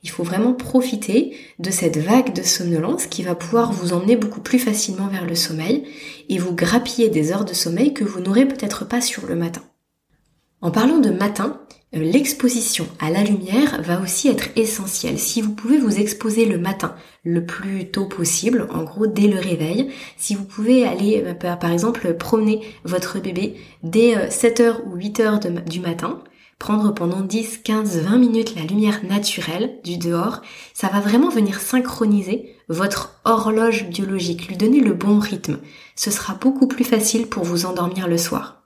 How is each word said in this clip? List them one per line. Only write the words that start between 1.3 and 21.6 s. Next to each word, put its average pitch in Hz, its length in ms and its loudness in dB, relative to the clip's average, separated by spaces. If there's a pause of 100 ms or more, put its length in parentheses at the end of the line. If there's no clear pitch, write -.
de 180 120 -4
cette 160 260 0
vague 208 360 4
de 180 80 -2
somnolence 175 640 0
qui - 180 -8
va 175 120 -2
pouvoir 226 360 0
vous 180 220 -2
emmener 196 240 4
beaucoup 208 240 -4
plus - 180 2
facilement 202 480 -2
vers 190 180 -6
le 170 100 -4
sommeil 170 500 -2 (420)
et 185 120 -2
vous 180 140 -2
grappiller 214 540 2
des 160 240 2
heures 202 140 -2
de 180 80 -8
sommeil 196 400 0
que - 100 -4
vous 202 160 -4
n'aurez 202 260 4
peut-être 214 400 -4
pas 240 140 -2
sur 202 280 -4
le 170 80 -4
matin. 170 260 -4 (1000)
En 170 120 -2
parlant 254 260 4
de 226 120 6
matin, 202 520 -2 (340)
euh, 160 40 -2
l'exposition 233 880 0 (140)
à 156 120 -2
la 196 120 2
lumière 208 580 2
va 170 200 -2
aussi 185 260 -2
être - 300 0
essentielle. 208 640 -2
Si - 220 -2
vous 214 120 -2
pouvez 240 240 2
vous 220 200 2
exposer 214 480 2
le 190 120 0
matin 175 380 -4 (280)
le 170 220 0
plus 190 440 -6
tôt 196 160 -2
possible, 196 680 -2
en 160 100 -4
gros 202 240 -2
dès 202 200 4
le 190 120 4
réveil, 180 500 -2 (280)
si - 180 -4
vous 196 80 -6
pouvez 233 420 4
aller, 202 400 2
euh, 175 80 -6
par, 175 260 -4
par 170 120 0